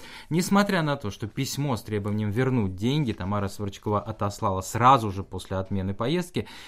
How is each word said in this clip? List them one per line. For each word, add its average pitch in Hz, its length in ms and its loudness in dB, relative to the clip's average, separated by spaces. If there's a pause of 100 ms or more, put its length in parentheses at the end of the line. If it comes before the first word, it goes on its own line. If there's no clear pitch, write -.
(300)
Несмотря 190 520 4
на 147 160 0
то, 101 140 -6
что - 160 -8
письмо 135 500 -2
с - 60 -6
требованием 107 460 0
вернуть 113 460 2
деньги 120 380 2
Тамара 98 340 -2
Сварчкова 104 540 -2
отослала 101 600 -2
сразу 117 500 4
же 92 120 -6
после - 320 -8
отмены 95 380 -2
поездки, 131 520 -2 (220)